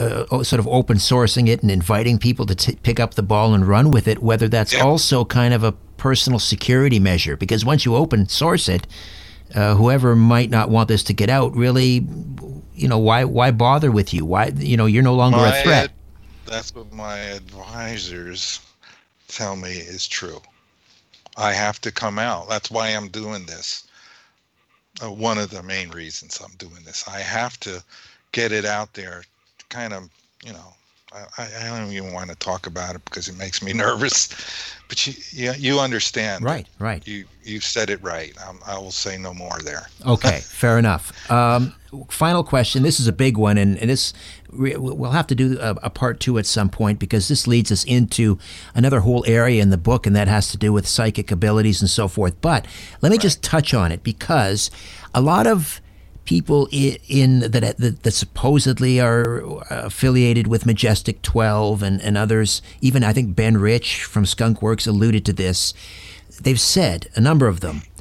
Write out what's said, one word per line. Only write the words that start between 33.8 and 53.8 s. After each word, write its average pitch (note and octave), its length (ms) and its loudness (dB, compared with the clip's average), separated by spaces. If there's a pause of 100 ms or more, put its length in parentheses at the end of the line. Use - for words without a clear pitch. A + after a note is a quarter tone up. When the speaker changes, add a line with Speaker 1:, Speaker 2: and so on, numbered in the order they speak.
Speaker 2:
nervous. A#2+ 420 -2 (600)
But - 180 -4
you, C#3 80 -10 (160)
you, B2+ 260 -6
you C#3 240 0
understand. A2 640 -4
Speaker 1:
Right, C3 240 -6 (100)
right. G#2 300 -8
Speaker 2:
You, G2+ 160 -14 (180)
you've G#2+ 220 -10
said A2 260 -4
it G2+ 120 -6
right. D#2+ 340 -10 (100)
Um, F#2 200 -20
I G2 120 -10
will F#2+ 140 -14
say F#2+ 240 -8
no F#2 180 -12
more F2+ 300 -12
there. - 240 -12 (180)
Speaker 1:
Okay, A2 340 0
Speaker 2:
<laughs> - 40 -16
Speaker 1:
fair A#2 340 0
enough. - 520 -4
Um, A#2+ 440 0 (340)
final E3+ 360 0
question. C3 380 0
This D3 180 2
is A#2 80 0
a A2 40 2
big C3 240 2
one, G#2 200 2
and, G2+ 220 2
and A2+ 120 -2
this - 220 -2 (400)
we, C3 240 -2
we'll B2+ 360 -6
have D#3+ 160 0
to C3+ 60 -12
do C3 240 0
a, A2+ 120 -4 (120)
a A2+ 80 -6
part - 300 -4
two B2 180 0
at G#2+ 80 -2
some G#2 220 0
point, G#2 300 0
because G2+ 300 -2
this - 180 0
leads A#2+ 260 2
us G2 120 0
into A2+ 540 2 (360)
another B2+ 260 4
whole A#2+ 260 2
area A#2 360 4
in G2 80 6
the F#2+ 80 4
book, A2+ 280 0
and G2+ 80 4
that G#2 140 4
has G#2 220 2
to - 80 -10
do G#2+ 140 2
with G2+ 140 0
psychic A2 460 -2
abilities G#2+ 480 2
and G2 80 2
so G#2+ 180 0
forth. F2+ 340 -2
But D#3 260 0 (340)
let D#3+ 100 4
me A3 60 4
Speaker 2:
Right. G#3+ 60 0
Speaker 1:
just F3 200 0
touch - 300 0
on F#2 180 2